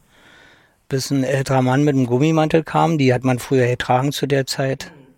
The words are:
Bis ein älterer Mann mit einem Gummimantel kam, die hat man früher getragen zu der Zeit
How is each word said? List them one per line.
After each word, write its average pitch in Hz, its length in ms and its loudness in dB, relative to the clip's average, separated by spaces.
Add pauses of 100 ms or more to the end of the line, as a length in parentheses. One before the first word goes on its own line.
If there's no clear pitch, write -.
(880)
Bis 135 220 -6
ein 135 140 0
älterer 135 360 0
Mann 131 240 2
mit 147 100 2
einem 131 120 2
Gummimantel 156 560 2
kam, 160 340 0
die 131 160 4
hat 123 100 -2
man 127 160 0
früher 127 280 0
getragen 127 460 0
zu - 140 -6
der 135 200 0
Zeit 135 460 -6 (260)